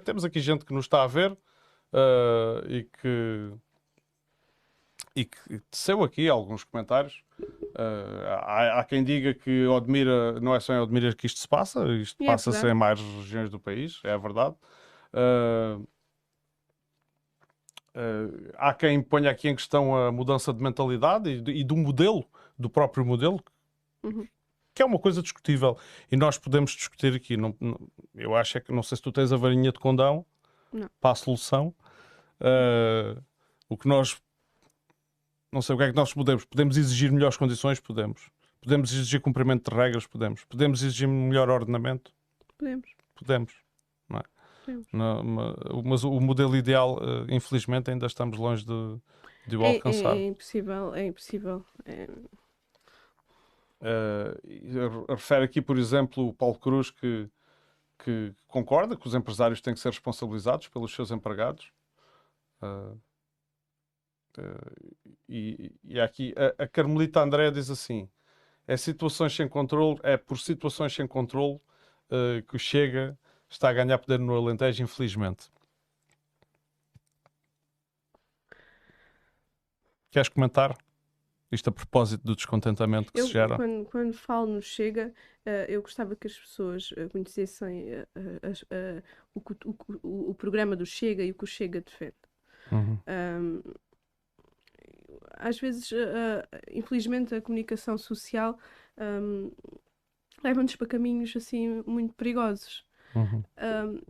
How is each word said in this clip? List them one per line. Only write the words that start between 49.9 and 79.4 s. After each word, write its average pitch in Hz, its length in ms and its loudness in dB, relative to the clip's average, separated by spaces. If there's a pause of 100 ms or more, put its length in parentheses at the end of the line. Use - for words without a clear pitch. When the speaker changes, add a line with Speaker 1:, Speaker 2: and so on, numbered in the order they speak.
Speaker 2:
é 196 120 0
impossível, 196 680 -6
é 190 120 -4
impossível. 185 580 -8 (220)
É - 200 -12 (1700)
Speaker 1:
Eh, 107 640 -4
e 50 280 -16
re-, 120 360 -4
refere 135 360 2
aqui, 131 180 0
por 135 160 0
exemplo, 127 500 0
o 110 60 -8
Paulo 123 240 0
Cruz 135 320 0
que, 110 400 -6 (760)
que 110 300 -4 (120)
concorda 156 480 2
que - 120 -12
os 117 80 -2
empresários 117 480 0
têm 123 100 -2
que 110 80 -10
ser - 80 -4
responsabilizados 117 800 -4
pelos 117 260 -8
seus 113 160 -8
empregados. 110 640 -6 (880)
Eh, 101 300 -12 (1500)
eh, - 540 -16 (360)
e, 110 440 -12 (120)
e 123 160 -6
aqui 117 360 -2
a, 139 280 0
a 131 40 -6
Carmelita 156 520 2
André 147 300 4
diz 139 200 -4
assim: 110 380 -8 (580)
"É 127 120 -2
situações 156 560 -2
sem 147 140 -2
controle, 151 540 0
é 139 140 4
por - 220 -6
situações 151 560 -4
sem 139 120 -4
controle, 139 540 -2 (500)
eh, 123 380 0
que - 80 -6
o - 20 -6
Chega 135 600 0 (300)
está - 200 2
a 127 60 6
ganhar 127 240 4
poder 127 200 0
no 123 160 0
Alentejo, 120 480 0
infelizmente." 104 680 -4 (4000)